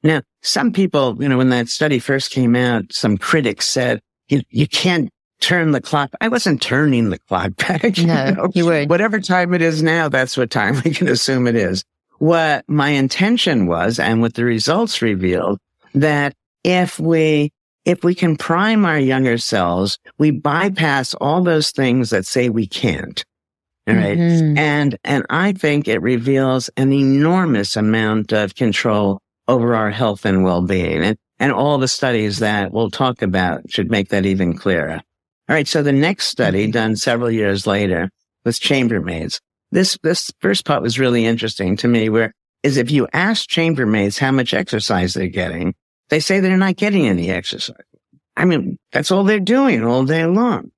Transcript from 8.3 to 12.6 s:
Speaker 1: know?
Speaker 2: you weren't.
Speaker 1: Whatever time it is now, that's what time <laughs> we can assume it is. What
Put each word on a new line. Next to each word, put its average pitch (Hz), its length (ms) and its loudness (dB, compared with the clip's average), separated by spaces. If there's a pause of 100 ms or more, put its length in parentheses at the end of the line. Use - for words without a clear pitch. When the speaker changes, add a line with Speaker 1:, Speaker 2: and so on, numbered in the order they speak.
Speaker 1:
know? - 240 -2
Speaker 2:
you 170 100 2
weren't. 151 240 0
Speaker 1:
Whatever 208 300 0
time 180 340 0
it 175 80 0
is 160 220 0
now, 160 260 2
that's 131 260 -2
what 123 140 -2
time 120 320 0
<laughs> - 40 -8
we 165 80 2
can - 140 0
assume 123 400 0
it 117 80 2
is. 92 280 0 (340)
What 156 500 2